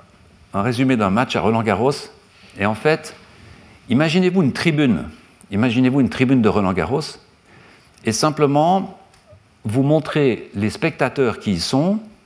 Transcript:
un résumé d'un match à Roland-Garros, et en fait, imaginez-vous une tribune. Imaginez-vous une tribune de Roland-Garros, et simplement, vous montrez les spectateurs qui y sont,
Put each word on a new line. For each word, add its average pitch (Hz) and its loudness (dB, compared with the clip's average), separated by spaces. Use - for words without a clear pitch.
un 98 -2
résumé 127 0
d'un 110 0
match 117 0
à 85 0
Roland-Garros, 110 0
et 98 -2
en 107 0
fait, 156 -2
imaginez-vous 180 2
une 127 2
tribune. 135 0
Imaginez-vous 123 2
une 123 2
tribune 131 2
de 110 4
Roland-Garros, 95 0
et 110 0
simplement, 156 0
vous 113 0
montrez 143 0
les 104 -2
spectateurs 135 -2
qui 104 -2
y 85 -2
sont, 170 0